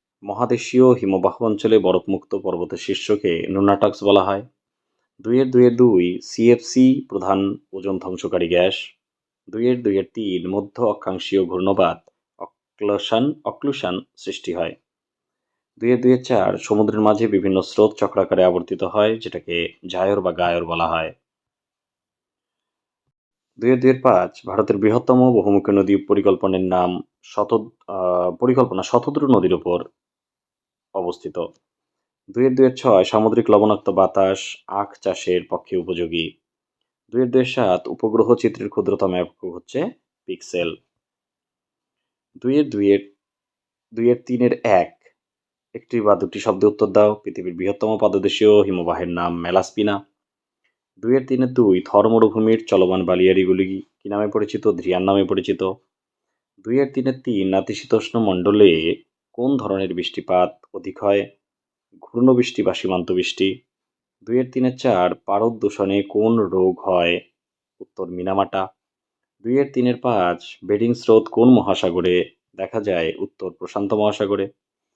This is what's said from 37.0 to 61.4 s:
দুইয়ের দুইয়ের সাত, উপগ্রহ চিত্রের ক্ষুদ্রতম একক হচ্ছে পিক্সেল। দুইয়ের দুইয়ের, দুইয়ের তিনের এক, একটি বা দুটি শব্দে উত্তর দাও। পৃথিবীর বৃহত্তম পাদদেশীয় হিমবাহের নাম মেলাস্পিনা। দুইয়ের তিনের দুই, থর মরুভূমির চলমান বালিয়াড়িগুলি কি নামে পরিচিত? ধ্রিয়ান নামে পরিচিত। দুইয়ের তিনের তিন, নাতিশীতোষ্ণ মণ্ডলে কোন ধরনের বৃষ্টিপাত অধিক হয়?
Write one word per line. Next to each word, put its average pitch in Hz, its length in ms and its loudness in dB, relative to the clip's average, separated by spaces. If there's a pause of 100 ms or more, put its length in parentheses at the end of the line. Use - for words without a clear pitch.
দুইয়ের 123 200 -2
দুইয়ের 127 240 0
সাত, 95 340 -2
উপগ্রহ 113 460 0
চিত্রের 104 340 -4
ক্ষুদ্রতম 98 460 -2
একক 90 400 -6
হচ্ছে 87 260 -10 (460)
পিক্সেল। - 500 -8 (1700)
দুইয়ের 139 280 0
দুইয়ের, 101 320 2 (920)
দুইয়ের 120 320 0
তিনের 123 260 0 (120)
এক, 101 500 -2 (600)
একটি 117 260 -6
বা 104 160 4
দুটি 98 240 -6
শব্দে 101 260 0
উত্তর 104 200 2
দাও। 104 280 4
পৃথিবীর 92 400 -10
বৃহত্তম 101 440 -4
পাদদেশীয় 101 640 2
হিমবাহের 87 460 -4
নাম 87 320 -4
মেলাস্পিনা। 98 640 -2 (920)
দুইয়ের 127 280 0
তিনের 127 280 -2
দুই, 98 320 4
থর 104 220 4
মরুভূমির 110 580 2
চলমান 92 380 2
বালিয়াড়িগুলি 92 800 2 (160)
কি - 100 -16
নামে 104 200 -4
পরিচিত? 104 400 -4
ধ্রিয়ান 90 340 -2
নামে 98 220 2
পরিচিত। 92 380 -4 (960)
দুইয়ের 135 340 -4
তিনের 131 280 -6
তিন, 98 280 -4
নাতিশীতোষ্ণ 98 680 -2
মণ্ডলে 101 520 4 (600)
কোন 135 240 -2
ধরনের 98 380 -4
বৃষ্টিপাত 90 560 -2 (240)
অধিক 95 300 -12
হয়? 101 260 0 (680)